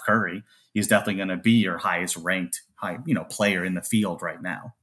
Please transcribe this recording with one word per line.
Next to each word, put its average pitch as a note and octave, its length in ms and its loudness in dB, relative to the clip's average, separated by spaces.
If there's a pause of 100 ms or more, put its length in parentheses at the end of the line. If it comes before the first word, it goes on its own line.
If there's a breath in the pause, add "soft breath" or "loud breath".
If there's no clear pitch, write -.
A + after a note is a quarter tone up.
Curry, G#2 380 0 (320)
he's G#2 120 0
definitely G2+ 280 2
gonna F#2+ 220 -2
be A2+ 160 4
your F#2 260 4
highest F2 380 -2
ranked, F2+ 440 -4 (140)
high, F2+ 300 -8
you D#3+ 100 0
know, D#2+ 100 -2
player G2 400 2
in F#2 80 -2
the F2+ 80 -4
field G2+ 400 0
right E2+ 200 -8
now. - 420 -8